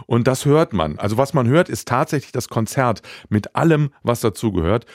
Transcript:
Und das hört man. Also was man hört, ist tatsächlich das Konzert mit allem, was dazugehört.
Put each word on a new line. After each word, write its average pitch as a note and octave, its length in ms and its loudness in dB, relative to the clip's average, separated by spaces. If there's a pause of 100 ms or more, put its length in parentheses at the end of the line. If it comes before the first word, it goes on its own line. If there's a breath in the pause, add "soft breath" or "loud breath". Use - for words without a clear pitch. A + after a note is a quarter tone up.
Und A#2 220 2
das C3 180 0
hört D3+ 280 2
man. D#2+ 260 -2
Also G#2 180 -2
was C3+ 160 0
man B2+ 140 2
hört, E3 220 4
ist - 180 -10
tatsächlich C#3 460 -2
das B2+ 160 -6
Konzert A#2+ 520 -2 (280 loud breath)
mit - 260 -2
allem, D3+ 360 2 (120)
was A#2 160 0
dazugehört. G2+ 760 0